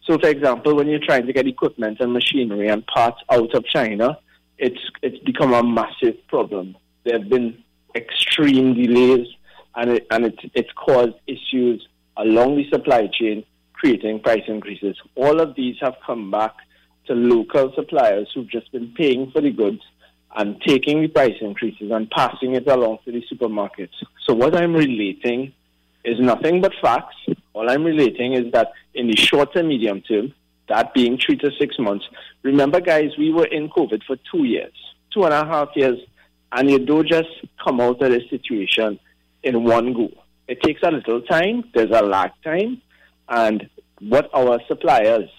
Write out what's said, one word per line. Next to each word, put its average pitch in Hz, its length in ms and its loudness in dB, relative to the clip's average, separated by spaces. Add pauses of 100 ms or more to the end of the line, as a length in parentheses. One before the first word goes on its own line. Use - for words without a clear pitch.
So, 160 120 2
for 156 120 4
example, 139 440 0
when 147 140 2
you're 151 180 -2
trying 131 220 0
to 131 60 -4
get 135 140 2
equipment 117 520 -4
and 123 140 0
machinery 113 560 -2
and 107 180 -2
parts 117 320 0 (100)
out 117 240 2
of 117 120 0
China, 120 540 -2 (380)
it's, 123 220 -2 (220)
it's - 240 -8
become 127 280 0
a 120 100 4
massive 117 520 -2 (120)
problem. 95 500 -4 (260)
There 117 160 -2
have 101 80 -12
been 120 340 -2 (320)
extreme 131 800 0
delays, 123 540 4 (480)
and 120 140 -2
it, 120 220 0
and 117 160 0
it, 110 120 -6 (140)
it's 120 240 -4
caused 123 380 2 (120)
issues 123 580 -2 (300)
along 113 400 2
the 143 140 -2
supply 127 420 2
chain, 107 320 -4 (300)
creating 110 480 0
price 113 260 0
increases. 101 480 -8 (200)
All 147 260 2
of 147 140 -2
these 123 260 -4
have 127 140 -4 (100)
come 110 260 -8
back 107 220 -2 (540)
to 131 60 -2
local 120 640 2
suppliers 113 580 0
who've 120 160 -10
just 113 220 -10
been 120 220 -10
paying 135 380 0
for 156 100 0
the 143 100 2
goods 107 300 -2 (560)
and 104 240 -4
taking 147 400 2
the 156 80 0
price 139 320 2
increases 104 500 -8
and 110 200 -4
passing 127 440 -2
it 123 120 -2
along 120 360 2
to 127 80 -14
the 120 180 -6
supermarkets. 104 600 -6 (360)
So - 80 2
what 127 220 2
I'm 170 180 2
relating 123 800 -2 (520)
is 117 140 -4
nothing 127 420 2
but 190 100 2 (100)
facts. - 360 0 (340)
All 113 180 -4
I'm 139 140 0
relating 131 500 0
is 123 200 -2
that 117 180 2 (220)
in 123 140 -4
the 107 100 0
short 143 380 2
and 170 120 0
medium 110 340 -2
term, 113 320 -2 (360)
that 110 240 0
being 123 240 2
three 139 200 0
to 143 220 -2
six 143 180 -2
months, 101 280 -4 (360)
remember, 143 380 2
guys, 156 380 2
we 156 160 0
were 165 140 2
in 156 220 -6
covid 110 360 -2
for 131 100 -6 (160)
two 165 140 0
years, 110 260 -2 (420)
two 196 120 2
and 156 80 4
a 151 120 2
half 151 300 -2
years, 131 240 2 (540)
and 135 180 2
you 139 80 6
don't 151 280 2
just 160 200 0 (340)
come 127 200 0
out 123 200 2
of 131 100 2
this 120 180 0
situation 110 680 -4 (460)
in 117 220 0
one 117 260 2
go. 113 180 -2 (380)
It 123 140 -8
takes 151 220 -2
a 175 80 2
little 117 300 -4
time, 196 520 -2
there's 113 180 2
a 113 100 4
lag 95 300 0 (140)
time, 208 360 -4 (460)
and 110 420 0 (300)
what 127 340 0
our 123 340 2
suppliers 117 720 2